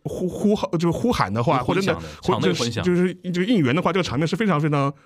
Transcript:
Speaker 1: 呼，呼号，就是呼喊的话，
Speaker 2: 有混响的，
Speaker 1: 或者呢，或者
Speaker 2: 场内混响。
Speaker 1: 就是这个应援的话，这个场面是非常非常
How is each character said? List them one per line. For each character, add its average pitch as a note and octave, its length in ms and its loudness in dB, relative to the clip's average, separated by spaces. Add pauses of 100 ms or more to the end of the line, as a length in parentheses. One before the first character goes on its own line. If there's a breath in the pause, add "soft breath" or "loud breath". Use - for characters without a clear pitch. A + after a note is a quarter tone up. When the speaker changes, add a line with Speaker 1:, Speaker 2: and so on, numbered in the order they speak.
Speaker 1:
呼， E3 260 -4
呼 G3+ 260 2
号， - 220 -4
就 - 20 -2
是 E3+ 120 2
呼 G3+ 200 0
喊 G#2 220 0
的 A#2 100 0
话， C#3+ 140 2
Speaker 2:
有 B2 60 0
混 E3 180 0
响 F3+ 140 0
的， E2 60 -8
Speaker 1:
或 D#2+ 40 -12
者 - 20 -14
呢， - 60 -14 (100)
或 F#3 100 2
者 - 60 0
Speaker 2:
场 - 20 0
内 F3+ 180 2
混 A#2+ 120 0
响。 A#2 120 -4
Speaker 1:
就 F3+ 120 2
是 F3+ 180 2
这 F3+ 280 -4
个 F#3 40 0
应 A3+ 140 2
援 C3 160 2
的 F3+ 60 2
话， F3 100 0
这 F#3 80 0
个 F3 40 0
场 A#2+ 140 -4
面 D#3+ 100 0
是 F#3+ 80 -2
非 A3 100 -2
常 E3 140 2
非 D3+ 100 0
常 C#3+ 240 0 (120)